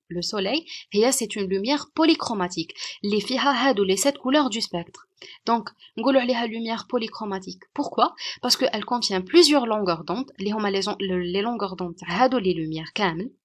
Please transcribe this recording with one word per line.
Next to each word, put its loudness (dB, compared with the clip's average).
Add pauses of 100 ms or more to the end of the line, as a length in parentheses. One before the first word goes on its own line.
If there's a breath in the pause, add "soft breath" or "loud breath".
le -4
soleil, -2 (240 loud breath)
هي 6
c'est -2
une -2
lumière 0
polychromatique. 0 (300 loud breath)
اللي 2
فيها 0
هادو 2
les 2
sept 2
couleurs 4
du -4
spectre. -8 (380 loud breath)
Donc, 2 (280 loud breath)
نقولوا 4
عليها 0
lumière -6
polychromatique. -6 (100)
Pourquoi ? 0 (280 loud breath)
Parce 2
que 2
elle -6
contient -2
plusieurs 6
longueurs 0
d'onde, -6
اللي -4
هما -2
les -2
on-, -4
le, -2
les -2
longueurs -4
d'onde -6
تاع -2
هادو 2
les 2
lumières -6
كامل -2 (140)